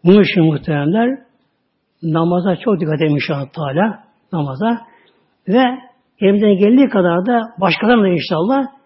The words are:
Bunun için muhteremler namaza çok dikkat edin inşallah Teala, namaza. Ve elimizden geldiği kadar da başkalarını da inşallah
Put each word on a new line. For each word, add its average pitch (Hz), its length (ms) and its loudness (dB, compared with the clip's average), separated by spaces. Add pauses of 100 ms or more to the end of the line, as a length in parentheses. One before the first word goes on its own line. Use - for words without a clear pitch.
Bunun 196 180 6
için 170 200 0
muhteremler 160 680 0 (920)
namaza 170 520 0
çok 196 240 -2
dikkat 156 220 -2
edin 151 140 0
inşallah 139 360 -6
Teala, 165 520 -4 (280)
namaza. 180 560 -6 (600)
Ve 233 160 2 (560)
elimizden 202 380 2
geldiği 240 320 4
kadar 180 360 0
da 233 360 -2
başkalarını 208 420 2
da 196 40 2
inşallah 180 600 -2 (180)